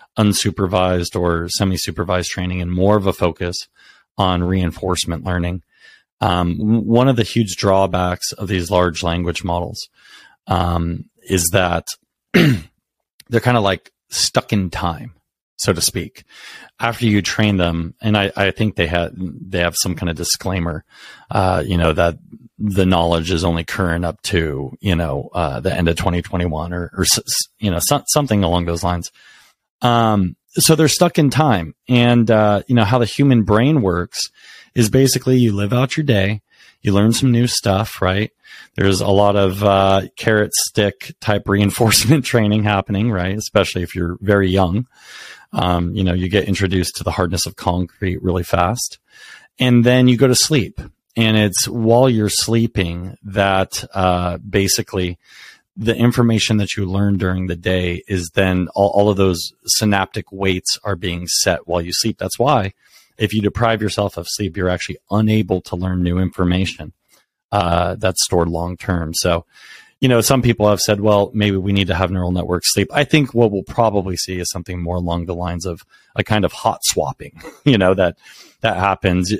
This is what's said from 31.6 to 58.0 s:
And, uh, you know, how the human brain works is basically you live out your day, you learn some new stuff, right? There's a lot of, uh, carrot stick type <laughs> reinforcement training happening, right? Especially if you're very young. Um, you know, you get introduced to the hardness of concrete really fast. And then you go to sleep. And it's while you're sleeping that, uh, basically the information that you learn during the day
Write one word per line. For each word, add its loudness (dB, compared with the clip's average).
And, 4
uh, 4
you -2
know, 4
how 2
the 2
human 2
brain 4
works -2
is 2
basically 2
you 4
live -2
out 0
your -2
day, 0
you 0
learn 4
some 2
new 4
stuff, -2
right? 0
There's 2
a -2
lot 4
of, 0
uh, 4
carrot 0
stick -2
type 0
<laughs> -10
reinforcement 2
training 2
happening, 0
right? -2
Especially 0
if -10
you're -4
very 4
young. 2
Um, 0
you -2
know, 2
you -2
get 2
introduced -2
to -12
the -2
hardness -2
of -12
concrete -4
really 0
fast. -2
And 4
then 6
you 4
go 4
to 4
sleep. -2
And 2
it's 0
while 2
you're 0
sleeping -2
that, 0
uh, 0
basically -2
the -2
information 2
that -2
you -4
learn 0
during -2
the -4
day -2